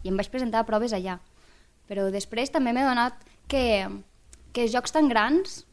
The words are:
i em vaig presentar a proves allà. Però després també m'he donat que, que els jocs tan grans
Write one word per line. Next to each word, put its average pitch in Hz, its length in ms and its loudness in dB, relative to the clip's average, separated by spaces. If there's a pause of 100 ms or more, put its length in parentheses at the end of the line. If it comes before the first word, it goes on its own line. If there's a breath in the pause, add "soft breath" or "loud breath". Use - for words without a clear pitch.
i 190 80 -2
em 190 80 0
vaig 202 100 -4
presentar 233 300 -2
a 226 80 0
proves 220 240 0
allà. 185 240 -4 (720 soft breath)
Però 196 240 -2
després 220 400 -4
també 254 240 0
m'he 262 120 2
donat 247 360 0 (260 soft breath)
que, 233 380 2 (680)
que 240 140 0
els 220 80 -2
jocs 247 200 -2
tan 311 140 6
grans 254 640 2